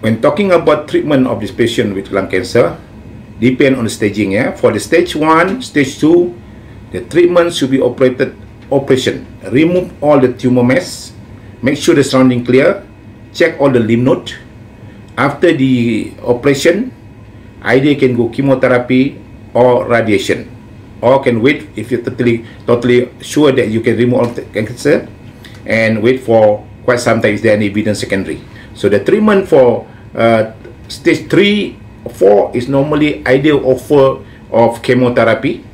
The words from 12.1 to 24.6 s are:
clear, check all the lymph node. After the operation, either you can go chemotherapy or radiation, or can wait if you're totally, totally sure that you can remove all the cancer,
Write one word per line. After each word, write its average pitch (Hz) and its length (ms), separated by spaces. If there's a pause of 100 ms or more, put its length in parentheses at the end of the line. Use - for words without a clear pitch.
clear, 139 400 (480)
check 165 260
all 139 140
the 123 80
lymph 117 240
node. 151 240 (880)
After 143 400
the 120 640
operation, 143 720 (680)
either 135 260
you 143 80
can 127 180
go 117 140
chemotherapy 131 880 (380)
or 123 340
radiation, 110 640 (480)
or 135 220
can 117 180
wait 147 240 (120)
if 113 140
you're 120 140
totally, 123 400 (220)
totally 120 420 (140)
sure 147 300
that 117 160
you 110 120
can 113 160
remove 120 240
all 120 80
the - 240
cancer, 123 560 (560)